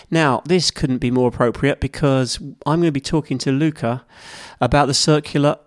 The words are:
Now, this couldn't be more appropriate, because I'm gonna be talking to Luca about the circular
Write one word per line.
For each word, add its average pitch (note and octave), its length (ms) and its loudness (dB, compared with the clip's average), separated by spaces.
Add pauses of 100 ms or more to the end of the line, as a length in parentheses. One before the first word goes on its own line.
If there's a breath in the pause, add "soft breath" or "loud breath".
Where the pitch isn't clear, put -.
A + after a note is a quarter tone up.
(120)
Now, D3+ 340 2
this F3 240 2
couldn't B2+ 300 -2
be A#2+ 120 -2
more B2+ 180 2
appropriate, B2 500 0
because C3 600 -2 (260)
I'm D#3 160 0
gonna E3 100 2
be C#3 80 -4
talking D3 400 -4
to C#3 120 -2
Luca C3+ 540 -2 (540 loud breath)
about C3 280 4
the C3+ 60 0
circular D3+ 720 2